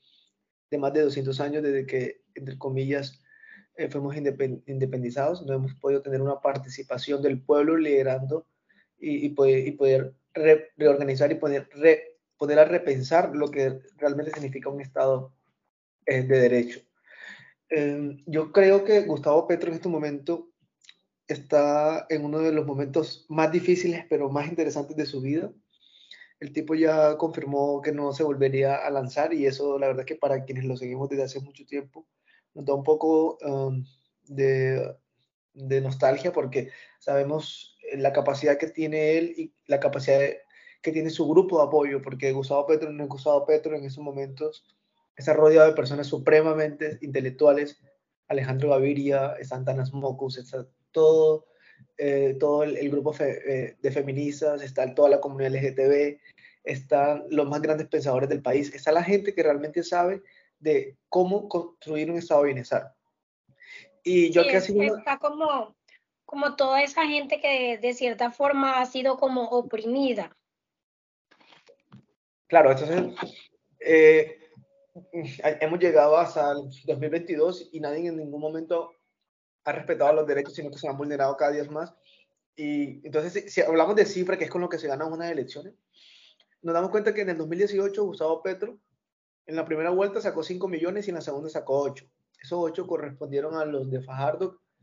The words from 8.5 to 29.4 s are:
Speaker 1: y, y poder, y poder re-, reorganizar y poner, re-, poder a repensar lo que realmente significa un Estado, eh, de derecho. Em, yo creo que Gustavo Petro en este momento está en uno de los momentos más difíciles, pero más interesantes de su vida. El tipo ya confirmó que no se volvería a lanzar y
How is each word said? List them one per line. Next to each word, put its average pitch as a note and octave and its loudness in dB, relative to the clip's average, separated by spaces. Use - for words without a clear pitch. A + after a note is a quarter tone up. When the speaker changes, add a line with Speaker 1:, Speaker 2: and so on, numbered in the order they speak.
Speaker 1:
y, D3 -4
y C#3+ 0
poder, C3+ 2
y - -6
poder C3+ 2
re-, D#3 4
reorganizar C#3+ 4
y D#3+ -2
poner, C#3+ -2
re-, D#3 4
poder D3 4
a D#3 12
repensar D#3 0
lo D3 0
que C3+ -2
realmente D3 -2
significa C#3 -10
un C#3+ -8
Estado, C3+ -2
eh, C3+ 0
de C3 4
derecho. A#2+ 2
Em, D3 -4
yo D#3 -4
creo G3 6
que G#3 4
Gustavo D#3 2
Petro E3+ -2
en E3 -4
este F3 -6
momento D3+ -6
está D3 2
en D3+ -2
uno D3+ -2
de D#3+ 2
los D3+ 0
momentos C#3 -4
más D#3 2
difíciles, F3 0
pero C#3+ 0
más C#3+ -4
interesantes D#3 -4
de D3+ -4
su C3+ -8
vida. D#3 -4
El C#3+ -14
tipo D#3 -4
ya D#3 4
confirmó C#3+ -2
que D3+ -2
no C#3+ -2
se D3 -4
volvería C3+ 0
a C#3+ -4
lanzar C#3+ -2
y C#3+ 2